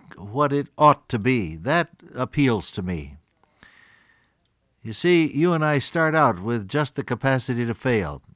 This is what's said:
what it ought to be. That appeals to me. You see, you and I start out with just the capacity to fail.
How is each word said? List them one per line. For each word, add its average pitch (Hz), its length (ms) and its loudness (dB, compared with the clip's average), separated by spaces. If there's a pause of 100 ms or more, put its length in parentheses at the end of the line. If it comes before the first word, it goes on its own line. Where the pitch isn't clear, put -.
(140)
what 117 400 -2
it 143 140 -2 (100)
ought 147 320 4
to 127 80 -2
be. 104 380 0
That 139 340 -2 (240)
appeals 123 600 0
to 98 100 -8
me. 76 340 -8 (1700)
You 113 100 -10
see, 170 320 4
you 156 280 0
and 156 120 0
I 151 140 2
start 160 340 0
out 131 260 2
with 107 300 -4
just 143 260 -2
the 139 80 -6
capacity 123 600 -2
to 117 80 -4
fail. 95 480 -2 (140)